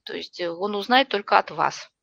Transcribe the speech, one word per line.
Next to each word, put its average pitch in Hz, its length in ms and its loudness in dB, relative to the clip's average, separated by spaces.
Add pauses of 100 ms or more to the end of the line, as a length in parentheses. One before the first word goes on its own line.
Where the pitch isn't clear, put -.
То - 120 -10
есть, - 240 -12
э, 175 100 -2
он 190 260 -4
узнает 247 320 2
только 202 300 2
от 196 140 2
вас, 151 380 -4 (120)